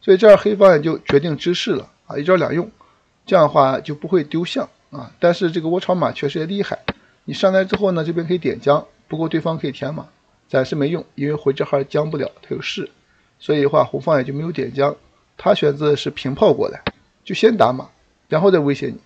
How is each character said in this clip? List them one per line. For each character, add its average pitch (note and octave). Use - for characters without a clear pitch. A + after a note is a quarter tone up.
所 G3
以 -
这 G#3+
儿 G3+
黑 G#3
方 F#3+
也 D#3
就 D#3
决 -
定 D3+
支 F3
势 F#3
了 -
啊， -
一 C#3+
招 F#3
两 C#3+
用， F3
这 -
样 E3+
的 D3
话 C#3
就 -
不 D3
会 F3
丢 D#3+
象 -
啊。 A#2+
但 F3
是 F3
这 E3
个 D#3+
窝 F3+
巢 F#3
马 D#3
确 C#3
实 C#3
也 D#3
厉 G3+
害， -
你 D3
上 F#3+
来 F#3+
之 F#3+
后 G3+
呢， E3
这 E3
边 E3
可 E3
以 F3+
点 B2+
将， C#3+
不 D#3+
过 D#3+
对 D#3+
方 D#3+
可 D#3+
以 C#3
填 C3+
马， D#3
暂 C3
时 C#3+
没 C#3+
用， E3
因 C#3+
为 D3
回 D3
这 C#3+
号 C#3
将 D3+
不 D#3
了， -
他 -
有 -
士， -
所 D3+
以 D3
的 C#3
话 C#3+
红 C3+
方 D#3
也 C3
就 C3
没 C#3+
有 E3+
点 C3
将， C#3
他 -
选 D3
择 D3+
的 C#3+
是 -
平 C#3
炮 G3
过 -
来， -
就 F#3+
先 A3
打 B2
马， C3
然 D#3
后 G3
再 F3+
威 C#3+
胁 C3+
你。 A#2+